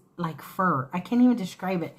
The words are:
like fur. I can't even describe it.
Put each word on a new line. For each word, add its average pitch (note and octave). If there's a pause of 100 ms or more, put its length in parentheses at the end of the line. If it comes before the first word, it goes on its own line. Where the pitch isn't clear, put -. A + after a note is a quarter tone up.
(180)
like D#3+
fur. D#3
I F3+
can't A#3+
even B3
describe F#3
it. D#3+